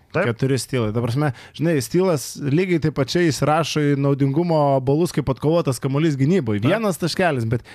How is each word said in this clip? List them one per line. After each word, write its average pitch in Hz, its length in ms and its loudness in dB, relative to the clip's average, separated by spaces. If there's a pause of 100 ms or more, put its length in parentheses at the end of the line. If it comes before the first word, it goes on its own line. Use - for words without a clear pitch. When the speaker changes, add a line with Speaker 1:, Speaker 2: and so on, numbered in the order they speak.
(120)
Speaker 1:
Taip. 175 160 0
Speaker 2:
Keturi 131 320 0
stylai. 117 340 -2
Ta 117 80 -2
prasme, 127 280 -2 (240)
žinai, 160 260 0
stylas 175 600 0
lygiai 165 400 0
taip 151 140 0
pačiai 165 340 0
įsirašo 151 500 0
į 143 180 2
naudingumo 139 840 2
balus, 147 300 0
kaip 139 180 -2
atkovotas 151 480 0
kamuolys 143 380 0
gynyboj. 135 420 2
Speaker 1:
Taip. 107 120 0
Speaker 2:
Vienas 202 280 0
taškelis, 156 480 -2
bet 117 160 -2 (120)